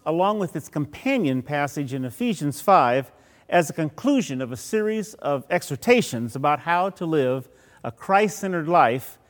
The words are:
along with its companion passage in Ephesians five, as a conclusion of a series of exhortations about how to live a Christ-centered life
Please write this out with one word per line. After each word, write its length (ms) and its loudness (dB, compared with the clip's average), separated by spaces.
along 340 0
with 160 -4
its 140 -8
companion 720 -2
passage 520 -4
in 120 -6
Ephesians 560 -4
five, 500 6
as 200 4
a 40 -10
conclusion 680 -2
of 140 -6
a 20 -8
series 600 -4
of 340 -4
exhortations 840 0
about 280 0
how 300 0
to 140 -10
live 440 0
a 80 -6
Christ-centered 760 0
life 500 2